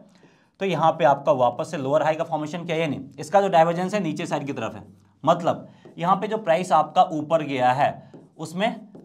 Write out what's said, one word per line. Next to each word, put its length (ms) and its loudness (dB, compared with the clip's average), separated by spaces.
तो 60 -2
यहाँ 260 2
पे 120 0
आपका 300 4
वापस 360 0
से 80 -6
लोअर 240 0
हाई 120 0
का 100 -4
फॉर्मेशन 400 -6
किया, 120 -4
यानी 240 -2
इसका 220 2
जो 100 2
डाइवर्जेंस 440 2
है 80 -2
नीचे 240 -4
साइड 200 -6
की 60 -6
तरफ 220 -6
है। 100 -16
मतलब 420 0
यहाँ 180 2
पे 120 -6
जो 100 -2
प्राइस 360 0
आपका 280 4
ऊपर 320 0
गया 280 2
है 400 -2
उसमें 360 -4